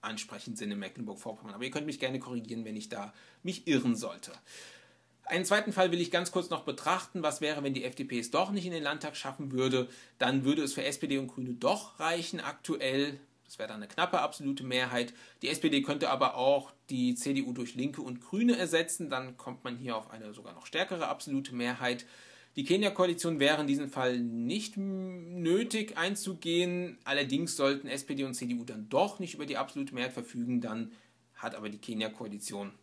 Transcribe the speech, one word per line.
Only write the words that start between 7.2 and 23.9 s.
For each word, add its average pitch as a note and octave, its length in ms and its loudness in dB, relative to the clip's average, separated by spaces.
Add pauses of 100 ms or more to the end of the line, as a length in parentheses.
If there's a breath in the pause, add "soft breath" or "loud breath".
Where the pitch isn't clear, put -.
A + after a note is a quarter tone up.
Was D3 160 0
wäre, D3+ 240 0
wenn C#3 100 0
die - 120 -2
F - 100 -4
D C#3 80 -6
P A#2+ 160 -2
es A#2 100 -4
doch A3 220 2
nicht F#3+ 140 -2
in F3+ 80 -4
den D#3+ 100 -4
Landtag D3 320 -2
schaffen C3+ 380 -6
würde? B2+ 340 4 (300 loud breath)
Dann C3 260 4
würde D3 200 4
es C3+ 100 -2
für - 100 -2
S C#3+ 160 -2
P D3+ 80 -4
D C#3 100 0
und C3+ 100 -2
Grüne B2+ 260 -6
doch D#3 480 0
reichen E3 400 -2
aktuell. C#3 800 0 (240)
Das - 120 -18
wäre A2 120 -6
dann G#2+ 80 -8
eine G#2 100 -8
knappe F3 320 2
absolute C#3 460 -2
Mehrheit. B2 480 2 (280 loud breath)
Die - 60 -2
S D3 140 0
P D#3 80 4
D C#3 120 6
könnte C#3 280 0
aber C3+ 260 4
auch C3+ 380 4 (160)
die B2 260 4
C C#3 180 0
D C3+ 100 2
U B2 100 -4
durch A#2+ 220 -6
Linke C#3 260 -2
und B2+ 180 -6
Grüne A#3 380 4
ersetzen. E3 520 2
Dann B2+ 280 -4
kommt B2 260 -12
man B2 140 -6
hier B2 180 -4
auf A2 160 -6
eine A2 220 -12
sogar G2+ 200 -16
noch - 120 -18
stärkere E3+ 420 0
absolute C3+ 480 -2
Mehrheit. B2 500 0 (520 loud breath)
Die F#3+ 80 -2
Kenia-Koalition F3+ 720 2
wäre D3+ 220 6
in D3 60 2
diesem C#3 220 2
Fall B2+ 300 2